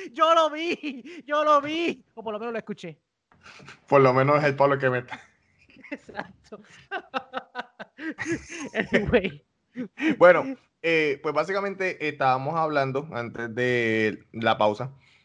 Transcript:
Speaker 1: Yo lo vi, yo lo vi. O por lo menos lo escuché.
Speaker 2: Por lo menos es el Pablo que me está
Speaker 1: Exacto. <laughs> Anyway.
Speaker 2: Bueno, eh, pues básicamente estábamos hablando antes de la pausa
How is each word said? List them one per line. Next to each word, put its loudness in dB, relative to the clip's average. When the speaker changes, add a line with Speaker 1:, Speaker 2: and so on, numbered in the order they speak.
Speaker 1:
Yo 4
lo 4
vi, -8
yo 0
lo 6
vi. -4
O -18
por -8
lo -8
menos -8
lo -6
escuché. -12
Speaker 2:
Por 6
lo 6
menos 4
es 2
el 2
Pablo 2
que 0
me -2
está -12
Speaker 1:
Exacto. -16
<laughs> -10
Anyway. 0
Speaker 2:
Bueno, 6
eh, 0
pues -4
básicamente -4
estábamos -2
hablando -2
antes -8
de 0
la 0
pausa 0